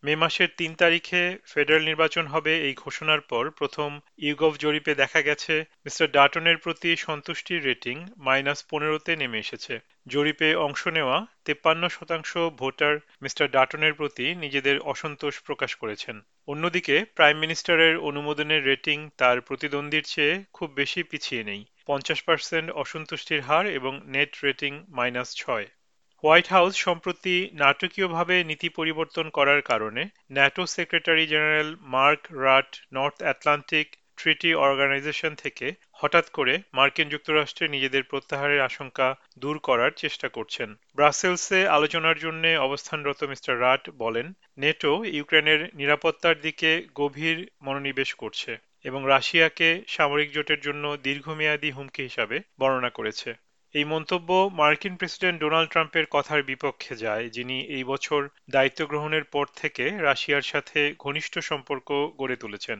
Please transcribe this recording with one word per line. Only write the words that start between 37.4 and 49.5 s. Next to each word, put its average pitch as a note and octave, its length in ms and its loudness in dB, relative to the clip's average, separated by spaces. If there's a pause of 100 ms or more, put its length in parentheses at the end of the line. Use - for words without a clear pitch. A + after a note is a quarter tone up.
নিজেদের C3+ 340 0
প্রত্যাহারের C#3+ 580 -2
আশঙ্কা C3 480 -2 (300)
দূর C#3+ 200 -6
করার C3 380 2
চেষ্টা - 320 -6
করছেন। A2+ 400 -8 (260)
ব্রাসেলসে F3+ 760 2
আলোচনার D#3+ 500 2
জন্য D#3+ 260 -6 (140)
অবস্থানরত C#3+ 680 -4
মিস্টার C3+ 360 -4
রাট B2+ 300 4
বলেন, A#2 360 -4 (320)
নেটো D3 340 0 (120)
ইউক্রেনের D3+ 560 2 (140)
নিরাপত্তার D3+ 640 2
দিকে D#3+ 300 0 (240)
গভীর C#3+ 440 -2 (240)
মনোনিবেশ C#3 520 -4
করছে - 380 -10 (300)
এবং C3+ 240 -8
রাশিয়াকে D#3+ 600 2 (200)